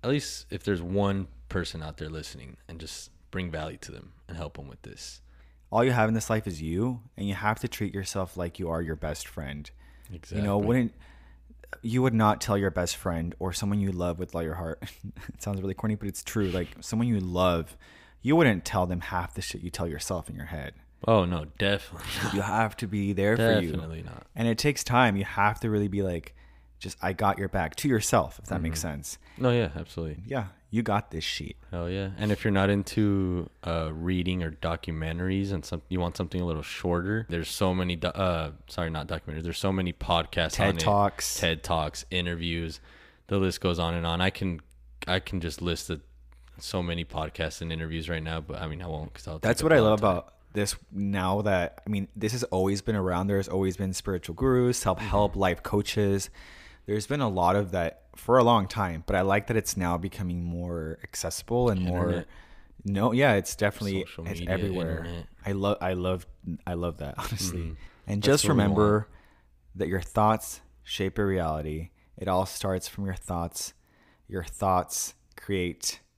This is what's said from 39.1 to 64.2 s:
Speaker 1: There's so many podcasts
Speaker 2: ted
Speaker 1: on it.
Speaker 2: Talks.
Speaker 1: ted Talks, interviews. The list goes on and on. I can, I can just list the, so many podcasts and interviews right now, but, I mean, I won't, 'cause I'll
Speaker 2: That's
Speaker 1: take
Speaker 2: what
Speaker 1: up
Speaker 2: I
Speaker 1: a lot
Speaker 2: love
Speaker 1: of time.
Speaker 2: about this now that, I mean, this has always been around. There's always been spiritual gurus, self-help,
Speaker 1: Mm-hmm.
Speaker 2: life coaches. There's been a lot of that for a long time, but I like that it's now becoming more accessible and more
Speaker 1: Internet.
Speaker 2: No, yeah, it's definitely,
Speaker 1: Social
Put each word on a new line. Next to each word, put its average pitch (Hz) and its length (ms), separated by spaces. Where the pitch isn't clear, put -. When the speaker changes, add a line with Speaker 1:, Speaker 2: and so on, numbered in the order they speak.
Speaker 1:
There's 85 140
so 95 140
many 92 200
podcasts 82 600
Speaker 2:
ted 98 160
Speaker 1:
on 90 60
it. 85 40
Speaker 2:
Talks. 101 580
Speaker 1:
ted 82 240
Talks, 78 480
interviews. 85 680
The 101 100
list 95 220
goes 87 180
on 85 160
and 85 120
on. 85 140
I 92 100
can, 90 300
I 92 140
can 92 200
just 82 220
list 87 260
the, 80 120
so - 240
many 85 220
podcasts 80 560
and 82 120
interviews 80 360
right 82 140
now, 80 180
but, 76 200
I 82 60
mean, 78 160
I 87 60
won't, 78 260
'cause - 140
I'll 80 100
Speaker 2:
That's 113 220
Speaker 1:
take 147 40
Speaker 2:
what 156 80
Speaker 1:
up 156 40
Speaker 2:
I - 20
Speaker 1:
a 117 40
lot 107 80
Speaker 2:
love 110 40
Speaker 1:
of 104 80
time. 107 160
Speaker 2:
about - 160
this 101 220
now 98 500
that, 95 440
I 104 40
mean, 98 260
this 107 160
has 120 120
always 98 380
been 110 140
around. 92 300
There's 98 220
always 95 280
been 95 160
spiritual 90 420
gurus, 123 440
self-help, 101 540
Speaker 1:
Mm-hmm. 98 80
Speaker 2:
life 90 220
coaches. 101 680
There's 104 200
been 147 140
a 123 80
lot 92 260
of 101 180
that 85 320
for 123 220
a 123 40
long 117 240
time, 87 400
but 98 80
I 92 60
like 98 280
that 113 100
it's - 180
now 87 220
becoming 87 440
more 85 600
accessible 120 640
and 95 140
more 87 240
Speaker 1:
Internet. 87 200
Speaker 2:
No, 101 260
yeah, 127 220
it's 98 200
definitely, 101 460
Speaker 1:
Social 82 260